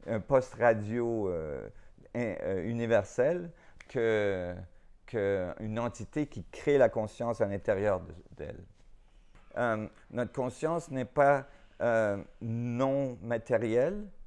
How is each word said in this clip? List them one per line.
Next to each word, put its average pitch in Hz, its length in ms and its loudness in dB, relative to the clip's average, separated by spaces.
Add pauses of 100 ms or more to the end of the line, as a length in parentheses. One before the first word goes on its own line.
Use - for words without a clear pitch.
un 110 140 -4
poste 131 340 0
radio, 113 760 0
euh, 76 400 -6 (460)
in-, 117 280 -2
euh, 92 260 -2
universel 117 800 2 (380)
que, 101 680 0 (520)
que 98 540 0
une 107 180 -4
entité 120 480 -4
qui - 240 -12
crée - 280 2
la 123 100 8
conscience 117 520 -4
à 113 60 4
l'intérieur 101 540 0
de, 82 140 -14 (220)
d'elle. - 280 -12 (920)
Euh, 110 320 0 (240)
notre 120 200 -4
conscience 156 600 -4
n'est 131 120 -4
pas, 139 440 4 (320)
euh, 110 420 2 (180)
non 120 800 -2
matérielle. 120 840 0 (200)